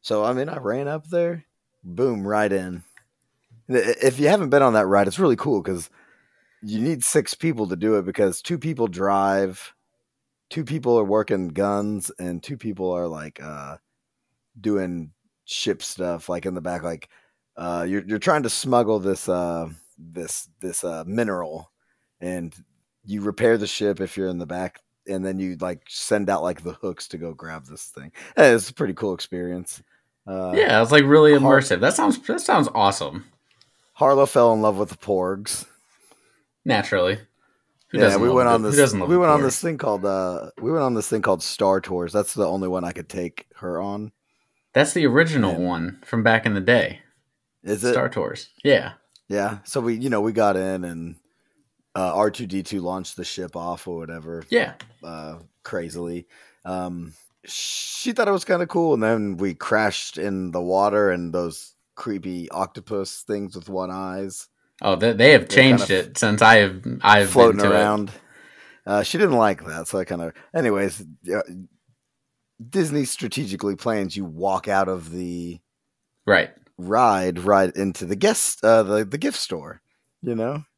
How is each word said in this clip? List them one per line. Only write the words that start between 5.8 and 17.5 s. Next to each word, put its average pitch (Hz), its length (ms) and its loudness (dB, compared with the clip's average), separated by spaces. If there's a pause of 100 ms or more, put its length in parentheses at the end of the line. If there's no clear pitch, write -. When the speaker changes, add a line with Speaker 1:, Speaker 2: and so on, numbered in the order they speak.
Speaker 1:
you 107 200 -6
need 135 240 -2
six - 300 0
people 117 340 -2
to 92 80 -4
do 107 220 2
it 92 60 -2
because 95 380 0
two 170 160 -6
people 127 300 -4
drive, 98 840 -2 (800)
two 160 120 -6
people 120 360 0
are 107 60 2
working 101 440 0
guns, 101 720 -4
and 87 240 -8
two 139 140 -12
people 95 360 -6
are, 87 160 -4
like, 76 340 -12
uh, 73 360 -14 (840)
doing 92 500 -2 (360)
ship - 360 -4
stuff, 87 460 -8
like, 87 180 -6
in 92 80 -6
the 90 60 -8
back. 87 220 -8
Like, 85 260 -10 (480)